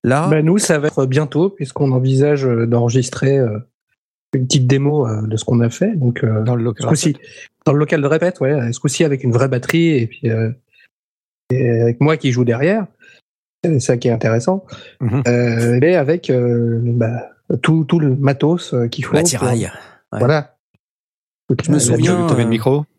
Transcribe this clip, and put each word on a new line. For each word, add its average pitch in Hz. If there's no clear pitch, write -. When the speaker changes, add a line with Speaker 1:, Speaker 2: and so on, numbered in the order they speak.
Speaker 1:
Là, 135
Speaker 2:
Bah, 151
nous, 170
ça 175
va 147
être 139
bientôt, 147
puisqu'on 147
envisage, 131
euh, 117
d'enregistrer, 120
euh, 110
une 127
petite 127
démo, 139
euh, 107
de 110
ce -
qu'on 120
a 117
fait. 202
Donc, 123
euh, 110
Speaker 3:
Dans 123
le 117
local 117
Speaker 2:
ce 127
coup-ci, 156
Speaker 3:
répète. 143
Speaker 2:
dans 147
le 143
local 151
de 139
répète, 160
ouais. 131
Ce 120
coup-ci -
avec 139
une 123
vraie 123
batterie 147
et 131
puis, -
euh, 113
et 127
avec 117
moi 156
qui 143
joue 123
derrière. 156
C'est 160
ça 123
qui 120
est 120
intéressant. 117
Speaker 3:
Mhm. 123
Speaker 2:
Euh, 120
mais 170
avec, 160
euh, 120
bah, 120
tout, 160
tout 170
le 147
matos, 143
euh, 120
qu'il 120
faut -
Speaker 1:
L'attirail. 123
Speaker 2:
pour -
Speaker 1:
Ouais. -
Speaker 2:
Voilà. 135
Donc, 123
Speaker 1:
Je -
me 147
Speaker 2:
euh, 147
Speaker 1:
souviens, 127
Speaker 3:
Combien 127
de 113
Speaker 1:
euh, -
Speaker 3:
micros ? 131